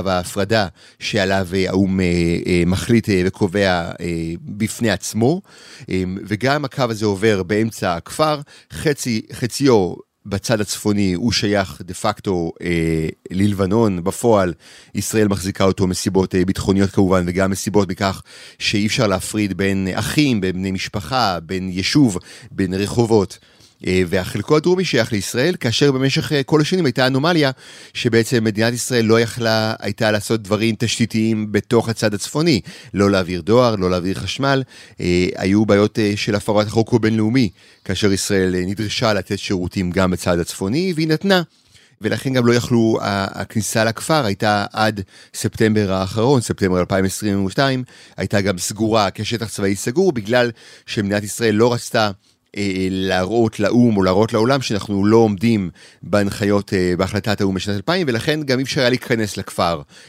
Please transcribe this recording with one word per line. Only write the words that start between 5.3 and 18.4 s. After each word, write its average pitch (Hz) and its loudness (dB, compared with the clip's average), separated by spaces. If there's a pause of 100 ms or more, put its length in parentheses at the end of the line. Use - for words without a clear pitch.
אה, 92 -2 (240)
וגם 131 -2
הקו 135 -6
הזה 110 -2
עובר 101 2
באמצע 104 -2
הכפר, 151 -2 (320)
חצי, 127 -2 (120)
חציו 113 2 (320)
בצד 104 -2
הצפוני 101 0
הוא 113 0
שייך 98 -2
דה 90 -14
פקטו, 90 -4 (100)
אה, 82 0 (220)
ללבנון, 98 0
בפועל 98 2 (400)
ישראל 107 0
מחזיקה 98 -2
אותו 95 2
מסיבות, 92 0
אה, 90 2
ביטחוניות 98 2
כמובן, 92 2
וגם 92 0
מסיבות 98 0
מכך 95 -4 (360)